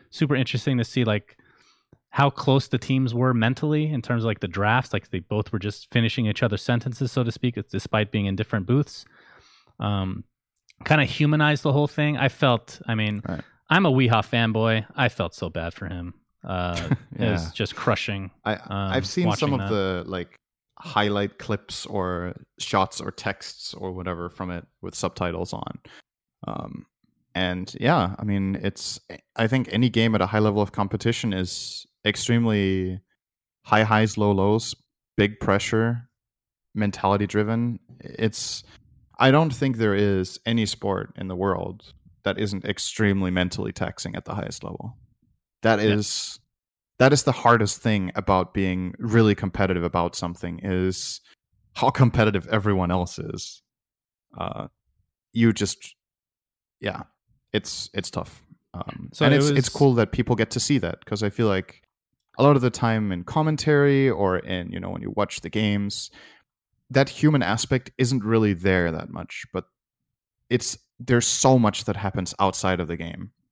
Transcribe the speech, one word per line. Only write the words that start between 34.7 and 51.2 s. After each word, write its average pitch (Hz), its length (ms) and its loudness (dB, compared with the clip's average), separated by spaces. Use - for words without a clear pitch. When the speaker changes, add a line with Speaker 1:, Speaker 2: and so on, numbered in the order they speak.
Speaker 2:
big 104 220 2
pressure, 113 680 0
mentality 101 520 2
driven. 113 520 -2
It's, - 640 -4
I 131 120 6
don't 151 220 4
think 127 240 -2
there 107 180 2
is 98 500 0
any 113 220 2
sport 98 500 -4
in 98 100 -10
the 92 80 -8
world 92 560 -4
that 98 160 -2
isn't 98 260 -4
extremely 98 640 0
mentally 90 400 -2
taxing - 440 -8
at - 100 -10
the - 100 -8
highest - 280 -8
level. - 320 -12
That 110 160 4
Speaker 1:
Yeah. 104 160 4
Speaker 2:
is, - 440 -4
that 135 140 8
is 139 100 2
the 135 80 2
hardest 117 500 4
thing 101 340 0
about 92 380 0
being 92 460 -2
really 110 360 6
competitive 92 480 0
about 85 320 0
something, 87 480 -8
is 92 560 -2